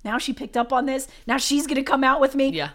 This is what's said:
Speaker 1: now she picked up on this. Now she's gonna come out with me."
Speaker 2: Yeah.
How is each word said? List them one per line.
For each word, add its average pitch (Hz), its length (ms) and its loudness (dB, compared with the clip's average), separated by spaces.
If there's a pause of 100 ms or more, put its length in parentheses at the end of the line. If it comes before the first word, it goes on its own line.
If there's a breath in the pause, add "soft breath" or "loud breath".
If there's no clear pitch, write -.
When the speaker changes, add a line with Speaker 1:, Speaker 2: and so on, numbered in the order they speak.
Speaker 1:
now 214 140 -2
she 262 160 -4
picked - 240 -10
up 240 160 0
on 262 140 2
this. 269 220 -4 (180 soft breath)
Now 233 100 0
she's 285 300 0
gonna 269 180 -2
come 269 180 0
out 262 160 4
with 269 160 4
me." 269 140 2
Speaker 2:
Yeah. 151 260 -2